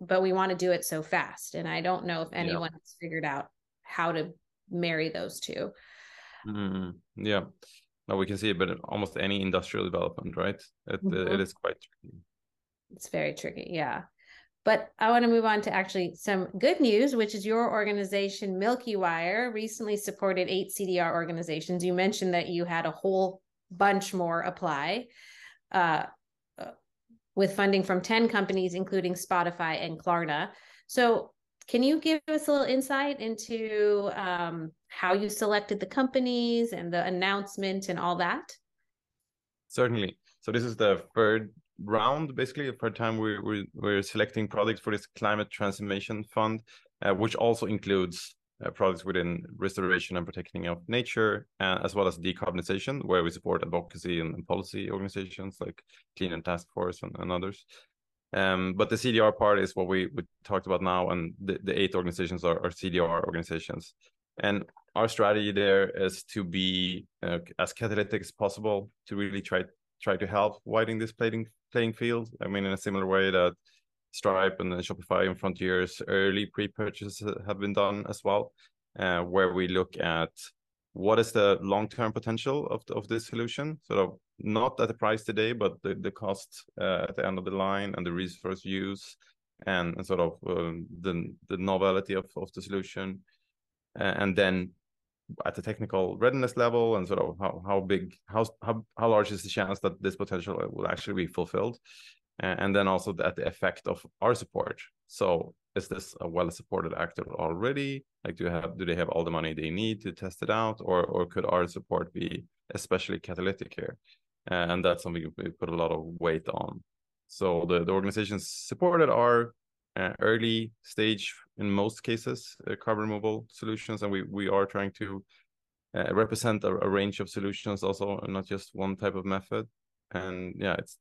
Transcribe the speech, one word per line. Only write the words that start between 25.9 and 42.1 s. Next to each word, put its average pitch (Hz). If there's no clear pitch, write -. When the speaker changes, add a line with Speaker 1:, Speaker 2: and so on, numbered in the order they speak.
Speaker 1:
uh, -
with 196
funding 196
from 185
ten 226
companies, 190
including 185
Spotify 175
and 165
Klarna. 170
So 233
can 240
you 285
give 311
us 311
a 302
little 277
insight 269
into, 214
um, 170
how 185
you 208
selected 208
the 196
companies 240
and 170
the 175
announcement 190
and 208
all 175
that? 185
Speaker 2:
Certainly. 117
So -
this 117
is 117
the 104
third 110
round, 127